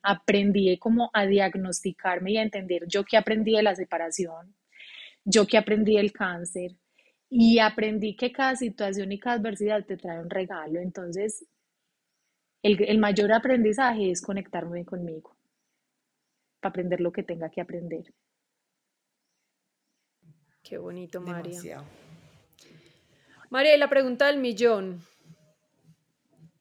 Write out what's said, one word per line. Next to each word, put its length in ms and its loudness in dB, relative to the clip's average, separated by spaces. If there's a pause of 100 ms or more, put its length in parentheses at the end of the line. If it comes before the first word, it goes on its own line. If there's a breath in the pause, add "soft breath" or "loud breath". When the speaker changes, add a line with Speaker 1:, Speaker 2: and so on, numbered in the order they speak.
Speaker 1:
Aprendí 760 2
como 360 0
a 120 2
diagnosticarme 1080 -2
y 40 0
a 60 0
entender 440 -4
yo 160 -2
qué 140 2
aprendí 380 2
de 80 4
la 120 4
separación, 800 -6 (680 loud breath)
yo 220 4
qué 100 4
aprendí 380 2
del 160 2
cáncer, 640 -8 (540)
y 300 6
aprendí 560 0
que 160 -4
cada 240 0
situación 560 -4
y 80 -8
cada 180 -2
adversidad 480 -2
te 120 -8
trae 220 -10
un 100 -10
regalo. 500 -6
Entonces, 680 -8 (1160)
el, 200 4
el 140 2
mayor 360 2
aprendizaje 800 2
es 100 -6
conectarme 640 -8
conmigo, 500 -12 (1200)
para 120 -4
aprender 300 -4
lo 100 -2
que 120 -6
tenga 260 -10
que 120 -10
aprender. 520 -12 (2500)
Speaker 2:
Qué 140 -14
bonito, 440 -12
María. 300 -10
Speaker 3:
Demasiado. 340 -16 (1600 soft breath)
Speaker 2:
María, 260 6
y 40 8
la 100 2
pregunta 380 2
del 120 2
millón, 640 0 (1600 soft breath)